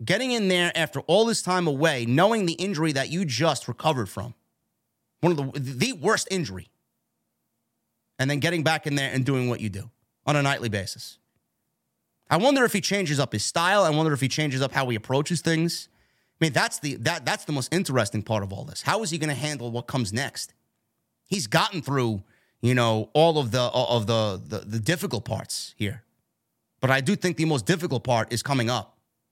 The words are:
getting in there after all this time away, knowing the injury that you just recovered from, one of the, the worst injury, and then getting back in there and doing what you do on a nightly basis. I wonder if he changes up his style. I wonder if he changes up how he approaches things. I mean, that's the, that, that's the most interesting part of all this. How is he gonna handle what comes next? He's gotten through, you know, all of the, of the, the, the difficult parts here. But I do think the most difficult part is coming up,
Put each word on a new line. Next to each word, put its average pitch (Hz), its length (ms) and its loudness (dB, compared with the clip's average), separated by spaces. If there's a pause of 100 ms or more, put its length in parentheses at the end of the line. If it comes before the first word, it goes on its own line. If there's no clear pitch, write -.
getting 214 280 0
in 220 180 2
there 175 260 4
after 151 260 -2
all 202 260 4
this 226 160 0
time 180 240 2
away, 139 400 2
knowing 190 400 4
the 165 80 0
injury 160 380 -2
that 135 180 -2
you 180 160 -2
just 135 420 0
recovered 127 400 -2
from, 113 260 -10 (880)
one 170 120 4
of 139 200 -2
the, 143 80 -6
the 139 320 -2
worst 196 380 0
injury, 104 400 -4 (1500)
and 131 120 0
then 147 80 0
getting 165 240 0
back 156 240 0
in 143 80 -2
there 139 180 0
and 127 140 0
doing 127 220 0
what 120 120 -2
you 107 80 -4
do 95 220 -10 (340)
on 147 120 2
a 143 60 2
nightly 139 260 0
basis. - 500 -6 (1120)
I 151 80 4
wonder 262 260 6
if - 80 2
he 202 80 0
changes 170 400 0
up - 120 0
his 104 120 -2
style. 185 380 4
I 160 80 4
wonder 156 220 4
if 127 80 0
he 135 80 2
changes 135 340 0
up 135 100 -2
how 135 160 0
he 117 80 0
approaches 143 460 -2
things. 165 460 0 (520)
I 165 60 4
mean, 143 60 0
that's 202 280 0
the, 147 160 -4
that, 143 280 -2
that's 180 200 -2
the 156 80 -4
most 139 200 -2
interesting 127 500 0
part 110 200 -2
of 98 100 -6
all - 120 -10
this. - 180 -12
How 202 200 0
is 175 80 -4
he 165 80 -4
gonna 151 160 -2
handle 123 360 -6
what 120 160 -6
comes 117 260 -2
next? - 400 -6 (760)
He's 185 200 -4
gotten 180 340 0
through, 120 420 -2 (380)
you 123 140 2
know, 113 400 2
all 156 240 6
of 127 120 -2
the, 123 120 0
of 120 440 0
the, 107 380 0
the, 107 140 -8
the 110 200 -8
difficult 123 460 -4
parts - 520 -8
here. - 260 -6 (760)
But 127 100 2
I 135 100 4
do 165 160 0
think 180 200 -2
the 160 80 0
most 147 220 0
difficult 160 380 -2
part 113 280 0
is 117 100 -2
coming 127 260 0
up, 120 300 -4 (340)